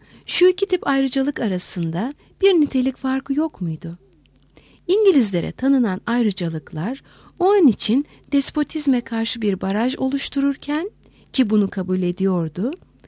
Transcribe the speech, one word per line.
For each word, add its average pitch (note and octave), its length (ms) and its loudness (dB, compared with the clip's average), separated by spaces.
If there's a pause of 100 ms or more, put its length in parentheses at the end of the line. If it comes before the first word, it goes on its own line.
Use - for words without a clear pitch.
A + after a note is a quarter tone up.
(260)
şu - 220 4
iki F#4 180 2
tip F4+ 220 -2
ayrıcalık C4+ 520 0
arasında F#3 720 -4 (280)
bir F#4+ 120 6
nitelik C4+ 440 0
farkı C4+ 420 -2
yok D#4 220 -4
muydu? E3 360 -6 (880)
İngilizlere B3 640 4
tanınan B3 540 0
ayrıcalıklar F#3+ 960 -2 (360)
o F#4 120 4
an F#4+ 160 6
için A#3+ 380 2 (260)
despotizme C#4+ 720 0
karşı A3+ 400 -6
bir G3 200 -2
baraj G#3+ 360 -2
oluştururken, C#4 920 -2 (420)
ki A3+ 160 2
bunu G#3 200 2
kabul F#3 320 -4
ediyordu, F3+ 680 -2 (360)